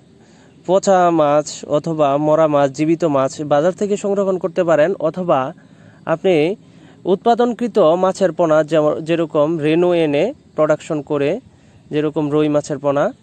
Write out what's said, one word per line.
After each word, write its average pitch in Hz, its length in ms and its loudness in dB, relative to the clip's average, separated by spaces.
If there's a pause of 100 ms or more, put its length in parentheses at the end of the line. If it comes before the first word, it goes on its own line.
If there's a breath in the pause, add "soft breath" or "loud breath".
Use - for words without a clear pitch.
(640 soft breath)
পচা 185 440 2
মাছ 151 580 0
অথবা 147 500 0
মরা 156 300 2
মাছ, 143 240 2
জীবিত 156 320 -2
মাছ 139 380 0
বাজার 147 300 0
থেকে 202 260 -4
সংরক্ষণ 196 400 -2
করতে 180 260 -4
পারেন, 165 360 2
অথবা 156 540 -2 (520 loud breath)
আপনি 165 500 0 (500 loud breath)
উৎপাদনকৃত 233 720 0
মাছের 180 520 2
পোনা, 156 320 2
যেমন, 151 400 0
যেরকম 160 560 -2
রেনু 165 340 2
এনে 165 400 0 (220)
প্রোডাকশন 151 460 -2
করে, 151 380 -2 (500 soft breath)
যেরকম 151 400 -2
রুই 151 200 0
মাছের 147 300 -2
পোনা, 143 440 -2